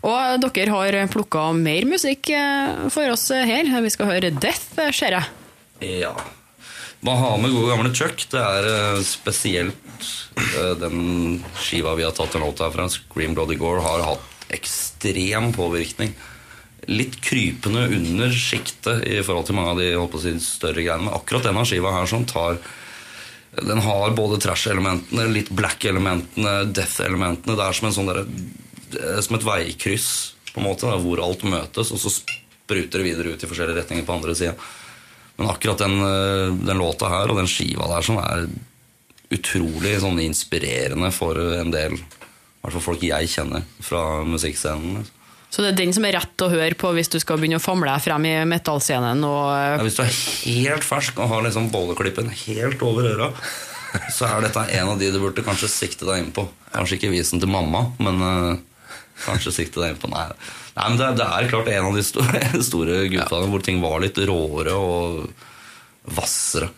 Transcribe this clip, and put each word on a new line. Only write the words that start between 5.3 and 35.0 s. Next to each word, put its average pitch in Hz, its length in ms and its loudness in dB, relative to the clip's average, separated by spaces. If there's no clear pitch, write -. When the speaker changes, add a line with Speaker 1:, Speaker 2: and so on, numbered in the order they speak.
Speaker 2:
Ja. 82 140 -2
Man 127 160 2
har 123 200 4
med 127 120 4
gode 120 240 4
gamle 113 200 4
Chuck. 160 360 0
Det 131 100 0
er, 101 300 2
eh, 104 320 2
spesielt, - 1040 -2
eh, 90 380 0
den 87 680 0
skiva 80 380 0
vi 82 80 0
har 80 80 0
tatt 80 240 -2
en 80 60 2
låt 73 180 -2
her 82 100 2
fra, 85 180 -2
Scream 80 460 -2
Bloody 80 240 0
Gore, 85 240 2
har 82 220 2
hatt 76 180 -2
ekstrem 104 1000 -2
påvirkning. 85 600 -2
Litt 127 320 -2
krypende 113 680 0
under 92 400 2
siktet - 800 0
i 104 140 0
forhold 87 240 0
til 101 100 0
mange 87 140 2
av 87 80 2
de, 90 160 2
holdt 87 180 0
på 80 60 -6
å 80 40 -4
si, 85 160 0
større 82 460 -2
greiene. 82 200 0
Men 104 100 -2
akkurat - 280 -2
denne 110 240 2
skiva 92 260 2
her 90 140 2
som 117 180 0
tar, 85 340 0
den 107 220 0
har 104 320 2
både 107 280 2
trash-elementene, 95 920 0
litt 107 180 0
black-elementene, 98 1200 0
death-elementene. 92 840 0
Det 98 100 0
er 92 60 0
som 110 160 0
en 101 80 0
sånn 98 100 0
derre, 92 200 -2
det - 140 -6
er 92 180 -2
som 113 160 -2
et 110 60 0
veikryss, 98 880 -2
på - 80 -4
en 101 60 2
måte, 95 180 -2
da, 107 100 2
hvor 87 240 0
alt 90 220 -2
møtes, 95 480 -2
og 107 80 -4
så 104 100 -2
spruter - 800 -4
det - 0 -
videre 85 320 -2
ut - 80 -10
i 82 80 -8
forskjellige 82 320 -2
retninger 82 240 -4
på 87 80 -2
andre 80 240 -2
siden. 85 160 0